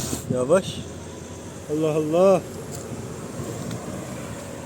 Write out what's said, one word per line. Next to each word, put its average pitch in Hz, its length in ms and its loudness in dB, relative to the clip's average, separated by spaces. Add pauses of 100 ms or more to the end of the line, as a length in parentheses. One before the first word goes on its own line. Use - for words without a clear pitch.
(340)
Yavaş. 139 440 4 (920)
Allah 156 200 4
Allah. 160 500 6 (2250)